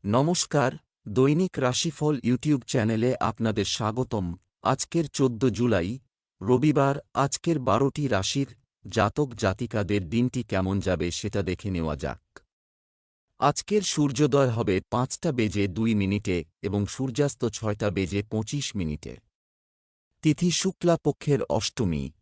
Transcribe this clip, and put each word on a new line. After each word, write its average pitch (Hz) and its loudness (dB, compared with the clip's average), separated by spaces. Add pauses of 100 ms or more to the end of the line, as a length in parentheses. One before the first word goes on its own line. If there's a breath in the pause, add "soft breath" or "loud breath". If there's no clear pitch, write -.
নমস্কার, 135 2 (360)
দৈনিক 147 2
রাশিফল 143 0
YouTube 127 0
চ্যানেলে 113 2 (120)
আপনাদের 110 0
স্বাগতম। 110 -2 (380)
আজকের 147 0
চোদ্দ 123 0
জুলাই, 101 2 (520)
রবিবার। 139 2 (200)
আজকের 139 0
বারোটি 127 2
রাশির 110 -2 (360)
জাতক 110 0
জাতিকাদের 104 -2
দিনটি 120 0
কেমন 95 0
যাবে 87 0
সেটা 101 -4
দেখে 90 -4
নেওয়া 80 -2
যাক। 69 -8 (1200)
আজকের 190 0
সূর্যোদয় 139 2
হবে 107 0 (140)
পাঁচটা 127 -2
বেজে 107 0
দুই 110 0
মিনিটে 98 0 (260)
এবং 98 0
সূর্যাস্ত 131 -2
ছয়টা 107 -4
বেজে 98 -2
পঁচিশ 110 -4 (100)
মিনিটে। 76 -4 (1120)
তিথি 160 2
শুক্লা 175 0
পক্ষের 143 0
অষ্টমী। 85 -2 (180)